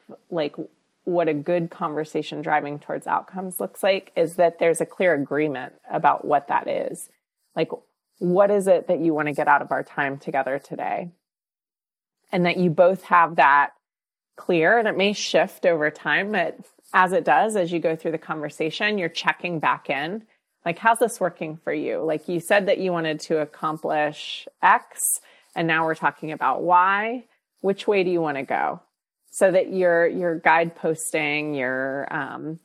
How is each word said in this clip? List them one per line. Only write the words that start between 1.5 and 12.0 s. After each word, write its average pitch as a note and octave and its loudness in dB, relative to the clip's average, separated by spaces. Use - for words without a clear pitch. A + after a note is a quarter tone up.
conversation D#3 -6
driving D3 -4
towards - -10
outcomes F#3 -6
looks - -8
like F#3+ -2
is E3 -2
that E3+ 2
there's E3 2
a D#3+ -2
clear F3+ 2
agreement C#3+ -2
about E3 2
what C#3+ 0
that - -2
is. - -6
Like, E3 -2
what F#3 4
is G3+ 2
it F3+ 4
that E3 0
you E3 2
want D3+ 0
to D3 -2
get D3 0
out C#3+ 6
of - -6
our C3 -2
time C#3 -4
together C#3 -4
today? C#3 -8